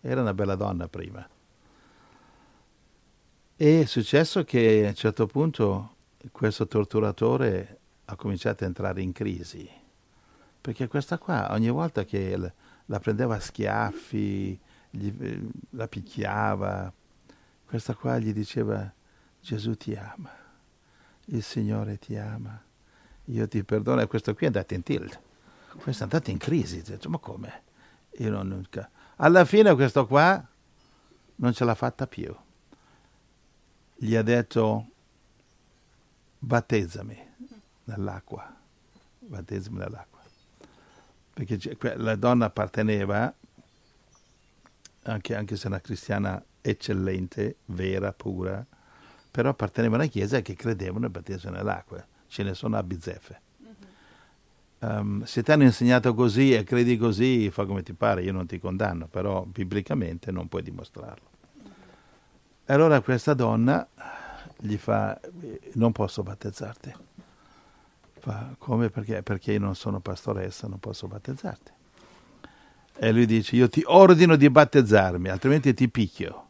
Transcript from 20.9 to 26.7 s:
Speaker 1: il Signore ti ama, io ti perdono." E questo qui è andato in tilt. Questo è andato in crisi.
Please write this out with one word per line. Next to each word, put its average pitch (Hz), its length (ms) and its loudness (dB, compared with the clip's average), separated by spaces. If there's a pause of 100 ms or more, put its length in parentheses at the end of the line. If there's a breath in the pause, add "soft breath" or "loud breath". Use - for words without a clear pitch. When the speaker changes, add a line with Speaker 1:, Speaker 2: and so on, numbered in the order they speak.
Speaker 1:
il 123 160 -6
Signore 104 560 -6
ti - 180 -10
ama, 107 440 -12 (680 soft breath)
io 110 220 -4
ti 104 140 -4
perdono." 107 380 0
E 107 60 0
questo 107 280 -4
qui - 100 -4
è - 20 2
andato 101 280 -2
in 90 80 -6
tilt. - 380 -6 (600 loud breath)
Questo - 220 -6
è - 20 -4
andato 151 260 -4
in 92 80 -4
crisi. 110 420 -2